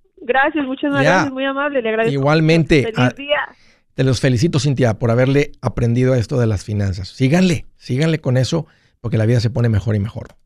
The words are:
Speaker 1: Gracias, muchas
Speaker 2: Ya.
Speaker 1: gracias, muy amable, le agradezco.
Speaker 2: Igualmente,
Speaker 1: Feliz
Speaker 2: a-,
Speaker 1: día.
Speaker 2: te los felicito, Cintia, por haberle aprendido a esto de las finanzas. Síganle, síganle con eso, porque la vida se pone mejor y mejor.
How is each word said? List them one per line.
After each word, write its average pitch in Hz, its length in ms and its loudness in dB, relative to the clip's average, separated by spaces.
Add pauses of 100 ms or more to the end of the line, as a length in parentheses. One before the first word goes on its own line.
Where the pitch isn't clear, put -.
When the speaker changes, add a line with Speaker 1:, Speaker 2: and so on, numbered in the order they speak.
(160)
Speaker 1:
Gracias, 277 500 0
muchas 277 280 -2
Speaker 2:
Ya. 277 80 2
Speaker 1:
gracias, 226 300 2
muy 262 120 -6
amable, 277 380 -2
le 220 60 -4
agradezco. 220 240 0
Speaker 2:
Igualmente, 156 720 2
Speaker 1:
Feliz 117 160 -4
Speaker 2:
a-, 127 120 2
Speaker 1:
día. 285 280 -4 (560)
Speaker 2:
te - 80 -2
los 131 180 0
felicito, 139 380 0
Cintia, 123 400 0
por 117 140 0
haberle 135 480 2
aprendido 123 540 0
a 127 40 2
esto 123 220 -2
de 113 80 2
las 104 160 -2
finanzas. 101 440 -4
Síganle, 160 580 0 (100)
síganle 151 440 -2
con 127 160 -2
eso, 151 300 -2 (340)
porque 110 180 -2
la 110 80 2
vida 120 120 2
se 110 120 0
pone 117 180 0
mejor 107 260 0
y 101 60 -2
mejor. - 280 -8 (180)